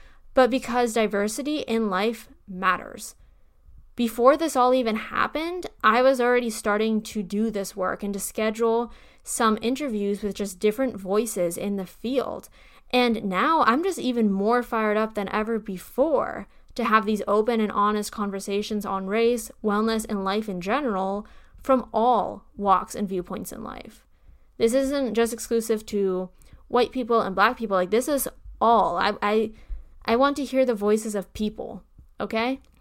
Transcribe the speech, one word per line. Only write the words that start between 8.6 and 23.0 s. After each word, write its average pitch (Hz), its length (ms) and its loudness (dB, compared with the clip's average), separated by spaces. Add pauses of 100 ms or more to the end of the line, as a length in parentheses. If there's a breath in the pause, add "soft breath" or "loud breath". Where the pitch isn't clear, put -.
some 220 320 2
interviews 214 640 -2
with 196 120 -4
just 196 240 -6
different 220 380 0
voices 190 600 -2
in 202 180 -4
the 190 100 -6
field. - 640 -4 (420 soft breath)
And 240 340 2
now 247 380 2
I'm 240 200 4
just 381 160 -2
even 233 320 0
more 214 320 2
fired 220 340 0
up 220 160 -2
than 202 160 -4
ever 214 300 -2
before 220 880 -2 (260 soft breath)
to 233 100 -4
have 220 220 4
these 208 220 0
open 220 320 2
and 214 120 0
honest 208 400 0
conversations 202 760 -4
on 190 200 -4
race, 226 460 0 (120)
wellness, 220 460 0
and 202 140 -2
life 208 260 -2
in 180 120 -6
general 202 680 -2 (340 soft breath)
from 254 320 2
all 208 520 2 (100)
walks 196 400 2
and 208 120 -4